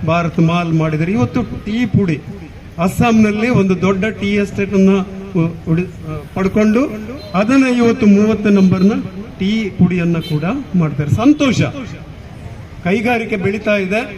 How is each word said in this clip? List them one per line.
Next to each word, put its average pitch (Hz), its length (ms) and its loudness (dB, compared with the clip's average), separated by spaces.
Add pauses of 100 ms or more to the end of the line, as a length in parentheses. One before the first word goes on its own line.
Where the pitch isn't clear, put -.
ಭಾರತ್ 165 420 0
ಮಾಲ್ 170 320 0
ಮಾಡಿದ್ದಾರೆ. 160 320 0
ಇವತ್ತು 240 280 0 (240)
ಟೀ 214 120 -4 (100)
ಪುಡಿ, 175 300 2 (680)
ಅಸ್ಸಾಂನಲ್ಲಿ 220 640 2 (120)
ಒಂದು 190 200 2
ದೊಡ್ಡ 190 240 0 (160)
ಟೀ 202 100 -2 (120)
ಎಸ್ಟೇಟ್ 202 320 -4
ಅನ್ನ 190 180 6 (480)
ಉ-, 165 140 0 (160)
ಉಡಿ-, 175 200 0 (440)
ಪಡ್ಕೊಂಡು 214 480 2 (520)
ಅದನ್ನ 254 320 4 (140)
ಇವತ್ತು 226 260 4
ಮೂವತ್ತು 208 520 4
ನಂಬರ್ನ 185 340 4 (460)
ಟೀ 190 120 -2 (280)
ಪುಡಿಯನ್ನ 175 400 2
ಕೂಡ 151 260 -4 (360)
ಮಾಡ್ತಾರೆ. 147 300 -2
ಸಂತೋಷ, 294 500 2 (1200)
ಕೈಗಾರಿಕೆ 226 520 0
ಬೆಳೀತಾ 208 400 0
ಇದೆ 196 240 -2 (180)